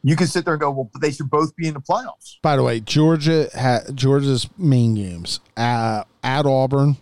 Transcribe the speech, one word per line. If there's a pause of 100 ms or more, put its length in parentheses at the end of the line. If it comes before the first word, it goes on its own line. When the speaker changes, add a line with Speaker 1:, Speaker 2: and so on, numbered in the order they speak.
Speaker 1:
you
can
sit
there
and
go,
"Well, (100)
they
should
both
be
in
the
playoffs."
Speaker 2:
By
the
way,
Georgia
ha-,
Georgia's (100)
main
games, (160)
uh, (180)
at
Auburn